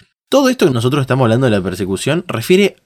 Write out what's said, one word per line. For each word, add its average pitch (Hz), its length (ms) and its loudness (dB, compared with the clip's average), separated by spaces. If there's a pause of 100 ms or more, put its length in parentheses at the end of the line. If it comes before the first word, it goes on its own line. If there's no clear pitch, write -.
(300)
Todo 269 180 2
esto 254 180 0
que 156 80 2
nosotros 127 280 0
estamos 131 240 0
hablando 117 200 2
de 120 60 2
la 101 100 0
persecución 95 680 -4
refiere 185 580 0